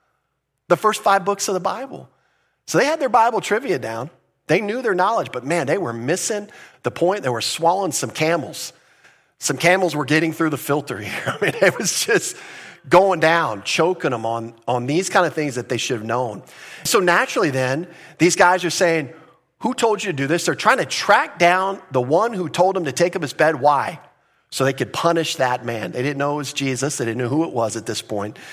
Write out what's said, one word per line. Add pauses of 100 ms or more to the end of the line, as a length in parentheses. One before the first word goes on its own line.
(680)
the
first
five
books
of
the
Bible. (560)
So
they
had
their
Bible
trivia
down. (380)
They
knew
their
knowledge,
but
man,
they
were
missing (340)
the
point.
They
were
swallowing
some
camels. (640)
Some
camels
were
getting
through
the
filter
here.
<laughs>
I
mean,
it
was
just (520)
going
down,
choking
them
on, (120)
on
these
kind
of
things
that
they
should
have
known. (420)
So
naturally
then, (300)
these
guys
are
saying, (460)
"Who
told
you
to
do
this?"
They're
trying
to
track
down (100)
the
one
who
told
them
to
take
up
his
bed.
Why? (520)
So
they
could
punish
that
man.
They
didn't
know
it
was
Jesus.
They
didn't
know
who
it
was
at
this
point, (160)